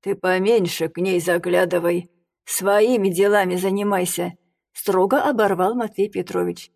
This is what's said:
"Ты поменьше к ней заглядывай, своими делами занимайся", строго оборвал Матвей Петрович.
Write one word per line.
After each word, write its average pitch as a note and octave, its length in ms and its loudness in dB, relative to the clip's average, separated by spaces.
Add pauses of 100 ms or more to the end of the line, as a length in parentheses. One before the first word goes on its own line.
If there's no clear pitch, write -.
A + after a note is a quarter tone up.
"Ты G3 120 -4
поменьше F#3 720 0
к E3 100 -10
ней F#3 220 0
заглядывай, F3 880 0 (340)
своими G#3 640 2
делами F#3+ 480 2
занимайся", F#3 760 -2 (380)
строго G3 500 0
оборвал G#3 520 0
Матвей G#3+ 360 -4
Петрович. F3+ 640 -6